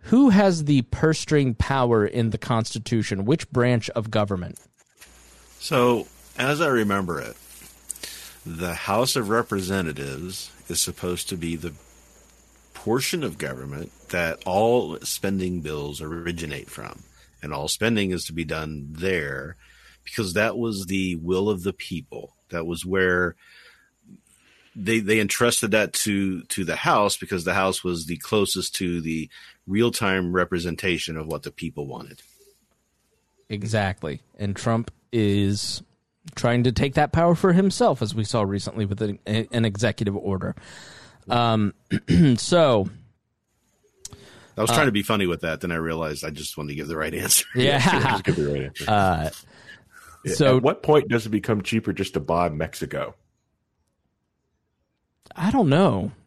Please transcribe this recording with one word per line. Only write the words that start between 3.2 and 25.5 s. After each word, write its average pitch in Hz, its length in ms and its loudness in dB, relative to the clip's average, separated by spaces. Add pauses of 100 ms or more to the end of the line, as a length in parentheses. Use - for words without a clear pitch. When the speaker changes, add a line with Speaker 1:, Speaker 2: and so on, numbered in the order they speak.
Speaker 1:
Which 143 260 0
branch 123 400 2
of 113 180 -4
government? 101 480 -2 (1000)
Speaker 2:
So, 123 480 2 (320)
as 143 200 0
I 165 100 2
remember 98 520 2
it, 57 160 -12 (1040)
the 85 300 -6
House 107 420 0
of 113 140 -2
Representatives 92 1200 -2 (180)
is 87 140 -4
supposed 90 480 -6
to 98 80 -6
be 82 180 -4
the 80 180 -10 (1000)
portion 151 500 -2
of 85 140 -6
government 69 540 -10 (180)
that 85 380 -2
all 101 540 2
spending 92 600 -4
bills 73 400 -8
originate 82 680 -8
from. - 320 -16 (400)
And 76 100 -8
all 73 140 -6
spending 107 420 0
is 87 160 -4
to 82 80 -10
be 82 120 -6
done 78 440 -8
there 78 680 -4 (480)
because 95 300 -6
that 104 240 0
was 107 300 -4
the 92 300 -2
will 92 300 0
of 98 140 -2
the 92 120 -4
people. 67 600 -12 (160)
That 85 160 -6
was 85 180 -6
where 90 520 2 (1400)
they, 113 240 0
they 107 200 2
entrusted 113 520 0